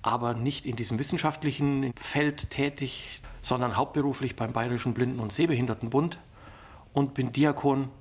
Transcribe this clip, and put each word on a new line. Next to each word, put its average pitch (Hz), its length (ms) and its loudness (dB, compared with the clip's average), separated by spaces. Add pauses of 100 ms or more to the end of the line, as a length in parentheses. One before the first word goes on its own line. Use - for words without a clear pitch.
aber 120 320 2
nicht 123 320 -2
in 120 100 -2
diesem 113 240 -2
wissenschaftlichen 143 1000 0
Feld 147 500 0
tätig, - 720 -4 (200)
sondern 123 340 0
hauptberuflich 139 600 0
beim 113 180 -2
Bayerischen 120 400 0
Blinden- 123 260 0
und 107 120 -4
Sehbehindertenbund 131 880 2 (760)
und 139 200 2
bin 123 180 0
Diakon 139 580 4 (120)